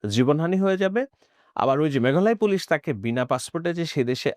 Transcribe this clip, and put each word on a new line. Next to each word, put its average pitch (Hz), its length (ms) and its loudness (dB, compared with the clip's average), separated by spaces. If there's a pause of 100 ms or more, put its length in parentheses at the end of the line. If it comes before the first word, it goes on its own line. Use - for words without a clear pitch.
জীবনহানি 147 520 2
হয়ে 190 200 2
যাবে, 196 300 -2 (480)
আবার 135 260 2
ওই 156 100 2
যে 139 100 0
মেঘালয় 170 340 4
পুলিশ 196 340 0
তাকে 156 240 -2
বিনা 117 320 -2
পাসপোর্টে 165 500 -4
যে 170 120 -4
সে 143 180 -2
দেশে 127 320 -2